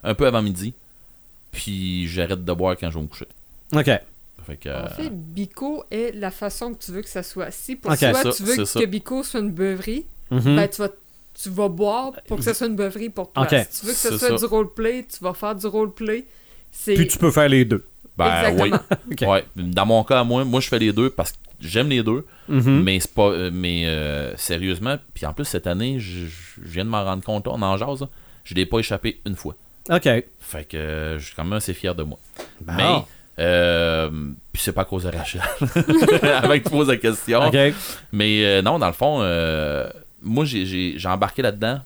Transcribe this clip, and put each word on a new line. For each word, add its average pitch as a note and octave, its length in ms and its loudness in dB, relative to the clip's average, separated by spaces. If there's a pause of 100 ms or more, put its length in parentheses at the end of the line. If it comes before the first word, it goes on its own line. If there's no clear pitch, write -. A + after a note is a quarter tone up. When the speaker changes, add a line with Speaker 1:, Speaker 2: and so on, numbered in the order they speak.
Speaker 1:
un G#2+ 100 0
peu C#3 120 4
avant A#2 140 4
midi, G2+ 320 -4 (760)
puis F#2 560 -4
j'arrête F2+ 360 -4
de F2 100 -2
boire F2+ 260 0
quand F2 100 -6
je E2 80 -8
vais D#2 60 -6
me D2 40 -8
coucher. - 200 -14 (460)
Speaker 2:
OK. D3 120 4 (600)
Speaker 1:
Fait D2 120 -14
que, C#2+ 120 -12
Speaker 3:
En C#2 40 -6 (120)
Speaker 1:
euh, - 40 -10
Speaker 3:
fait, D#4 200 -10
Bico G3 800 -8
est A3+ 260 -6
la G3+ 140 -6
façon G#3+ 440 -8
que A3 100 -16
tu - 80 -12
veux F#3 100 -8
que - 80 -12
ça F3+ 140 -8
soit. F3 280 -10
Si - 240 -10
pour - 160 -4
Speaker 2:
Ok. D3 80 0
Speaker 3:
toi, C3+ 140 4
Speaker 1:
C'est - 100 2
ça, B2 100 0
Speaker 3:
tu - 100 -6
veux G2+ 100 0
Speaker 1:
c'est - 80 0
Speaker 3:
que G2+ 40 0
Speaker 1:
ça. A#2 200 0
Speaker 3:
Bico G#3+ 380 -6
soit B3+ 160 -6
une G#3 120 -2
beuverie, F#3+ 540 -4 (240)
Speaker 2:
Mhm. B2+ 260 4
Speaker 3:
ben, G3+ 120 4
tu G3+ 140 -6
vas, G3+ 80 -2 (520)
tu G3 80 -8
vas G3+ 180 0
boire G#3 440 -2 (160)
pour G#3 100 -4
que C#3+ 60 -4
ça A3+ 100 0
soit A#3 140 -2
une A3 80 -2
beuverie G3+ 340 -4
pour F#3+ 220 -10
toi. C3+ 120 0
Speaker 2:
Ok. - 120 2 (160)
Speaker 3:
Si - 100 -8
tu G3+ 60 -10
veux A#3+ 60 -2
que - 40 -2
ce A#3 140 -2
Speaker 1:
C'est G#3+ 80 -2
Speaker 3:
soit B3 100 2
Speaker 1:
ça. A#3 60 2
Speaker 3:
du A3 100 -2
roleplay, A3 680 -2
tu - 120 -16
vas F3+ 100 -4
faire G#3 220 -6
du F#3+ 100 -8
roleplay. G#3+ 600 -4 (460)
C'est - 220 -2
Speaker 2:
Puis E3 140 6
tu - 100 -2
peux E3 140 4
faire D3 180 6
les C3 160 6
deux. G#2+ 180 0 (340)
Speaker 1:
Ben, E2+ 340 4
Speaker 3:
Exactement. F#2 120 4
Speaker 1:
oui. - 340 2 (140)
Speaker 2:
<laughs> - 0 -
Ok. C3 180 0
Speaker 1:
Ouais. G2 160 4 (100)
Dans F2+ 300 0
mon A2 180 6
cas, B2+ 200 4
moi, A#2+ 220 2
moi, B2+ 160 2
je - 60 -4
fais A#2 120 2
les A2 140 4
deux A#2 160 4
parce - 220 -4
que - 60 -16 (220)
j'aime A2 300 0
les B2 140 2
deux, A2+ 220 0 (220)
Speaker 2:
Mhm. C#3 360 4
Speaker 1:
mais F#2 160 4
c'est - 140 -6
pas, G#2 160 6
euh, F2+ 220 0
mais, F2 360 0
euh, D2 500 -2
sérieusement, F#2 600 -2 (180)
puis - 100 -8
en D2+ 80 -4
plus, C#3+ 120 -6
cette - 220 -4
année, A#2 320 -2
je, F2+ 280 -10
je E2 340 -18
viens E2+ 240 -6
de A2+ 40 -4
m'en A2 140 -2
rendre F#2+ 200 -2
compte, G#2+ 240 -4
on - 160 -4
en F#2+ 140 0
jase, C3 240 -4
là, C#3 80 -8 (340)
je - 100 -16
l'ai F#2 140 2
pas A#2 120 0
échappé A2 460 -4
une G2+ 100 -6
fois. - 200 -10 (340)
Speaker 2:
OK. D#3 180 2 (320)
Speaker 1:
Fait - 280 -12
que, D#2+ 100 -8
euh, D#2 420 -6
je D2 80 -14
suis - 80 -18
quand D#2 80 -8
même F2+ 100 -4
assez G#2 200 -4
fier F2+ 220 -4
de E2 80 -6
moi. D2+ 160 -10 (420)
Speaker 2:
Bon. E2 140 -8
Speaker 1:
Mais, E3+ 180 2 (460)
euh, E2+ 720 2 (440)
puis - 100 -6
c'est G2 80 -2
pas G2 100 -2
à F#2+ 40 0
cause F#2 180 -6
de F2+ 120 -4
Rachel. E2+ 260 -6 (100)
<laughs> - 100 -6 (760)
Avant B2+ 220 4
que B2 60 0
tu - 60 0
poses D3 180 4
la B2+ 100 4
question. A#2 500 2
Speaker 2:
Ok. C#3+ 100 4 (540)
Speaker 1:
Mais, G#2+ 340 4
euh, G2 160 6
non, A#2+ 180 2
dans G#2+ 80 2
le F2 60 0
fond, D3 280 2
euh, D#2 680 0 (320)
moi, A#2+ 240 0
j'ai, A#2 200 -2
j'ai, F#2 320 -4
j'ai F2+ 120 -6
embarqué G2 320 0
là-dedans. A2+ 440 -2